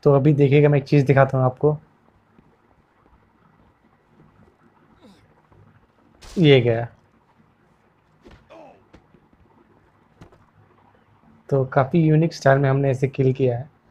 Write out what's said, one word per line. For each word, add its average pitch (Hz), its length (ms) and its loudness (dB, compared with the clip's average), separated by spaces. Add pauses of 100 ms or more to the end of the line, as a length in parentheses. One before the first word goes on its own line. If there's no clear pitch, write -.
तो 147 100 2
अभी 139 200 2
देखिएगा, 143 360 2
मैं 147 100 0
एक 135 60 -6
चीज़ 143 220 0
दिखाता 135 320 2
हूँ 131 80 0
आपको। 151 320 -2 (4000)
ये 147 220 4
गया। 117 280 -4 (4000)
तो 135 140 -2
काफ़ी 143 440 -2
unique 156 260 0
style 135 240 0
में 139 120 -2
हमने 139 200 -2
इसे 135 180 -4
kill 131 240 -2
किया 127 260 -4
है। 143 120 -16 (200)